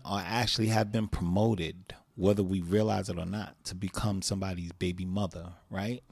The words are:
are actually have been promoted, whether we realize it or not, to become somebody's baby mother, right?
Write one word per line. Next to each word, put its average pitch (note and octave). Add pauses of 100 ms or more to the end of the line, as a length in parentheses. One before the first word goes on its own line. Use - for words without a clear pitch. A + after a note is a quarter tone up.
are G2
actually A2+
have A2
been A2
promoted, F2+ (200)
whether G2+
we F#2+
realize G2+
it F2
or E2+
not, G2 (100)
to -
become G2
somebody's F#2
baby F2+
mother, F#2 (220)
right? G#2